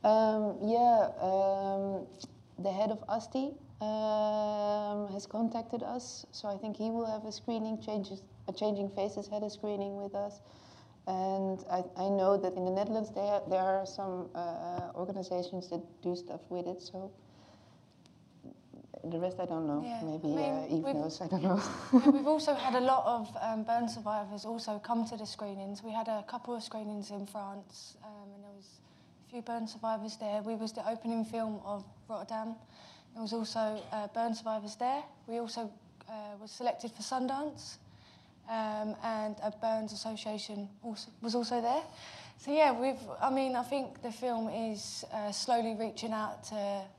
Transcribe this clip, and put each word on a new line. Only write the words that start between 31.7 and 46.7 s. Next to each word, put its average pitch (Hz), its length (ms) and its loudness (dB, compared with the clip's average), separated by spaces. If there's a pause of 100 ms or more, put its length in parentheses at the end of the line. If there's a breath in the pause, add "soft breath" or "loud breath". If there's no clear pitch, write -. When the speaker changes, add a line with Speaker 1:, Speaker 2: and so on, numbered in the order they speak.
Speaker 2:
Rotterdam. 220 480 -4 (580 loud breath)
There 226 80 -8
was 214 100 -4
also, 220 500 0 (100)
uh, 208 160 -2
burn 226 260 0
survivors 214 420 -4
there. 262 260 0 (240)
We 233 120 -4
also, 226 320 -4 (380)
uh, 220 40 -12 (280)
was 214 100 -14
selected 240 420 -2
for - 100 -12
Sundance, 269 720 -2 (720 loud breath)
um, 214 540 -2
and 214 400 -2
a 214 180 0
Burns 220 320 0
Association 214 760 -6 (140)
also, 220 280 -8 (120)
was 226 120 0
also 240 260 2
there. 247 220 4 (560 loud breath)
So - 140 -2
yeah, 294 200 10
we've, 247 280 2 (200)
I 262 100 4
mean, 262 260 2
I 240 60 2
think 269 400 -4
the 240 100 -6
film 226 360 0
is, 214 640 -4
uh, 208 200 -2
slowly 226 460 2
reaching 220 340 -4
out 214 320 -4
to 202 380 -2 (160)